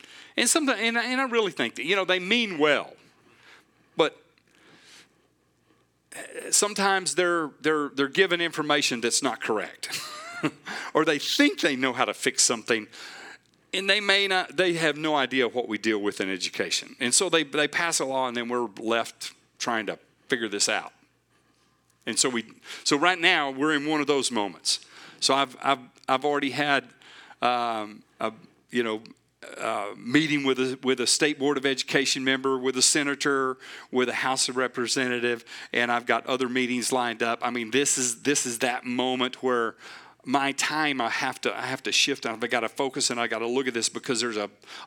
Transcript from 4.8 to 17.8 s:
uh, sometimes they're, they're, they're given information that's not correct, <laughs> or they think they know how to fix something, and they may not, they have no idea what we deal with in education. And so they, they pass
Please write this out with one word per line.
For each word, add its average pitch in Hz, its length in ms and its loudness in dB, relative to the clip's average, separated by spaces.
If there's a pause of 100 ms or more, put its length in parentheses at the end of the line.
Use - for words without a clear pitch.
uh, - 360 -10
sometimes 196 640 2
they're, 175 340 2 (120)
they're, 151 280 2
they're 135 180 0
given 170 340 2
information 147 600 0
that's 117 220 0
not 120 180 -2
correct, - 580 -4 (440)
<laughs> - 500 -8
or 151 100 4
they 156 160 2
think - 420 2
they 147 140 2
know 127 180 0
how 123 120 2
to 104 80 -2
fix - 300 0
something, 113 440 0 (840)
and 190 160 -2
they 202 100 4
may 196 280 2
not, 185 300 0
they 175 160 2
have 160 240 0
no 156 180 0
idea 131 320 2
what 113 200 -4
we 107 100 -4
deal 107 220 0
with 101 220 -2
in 95 80 -2
education. - 720 -4
And 123 140 0
so 185 160 4
they, 165 140 4
they 147 240 0
pass 165 320 -2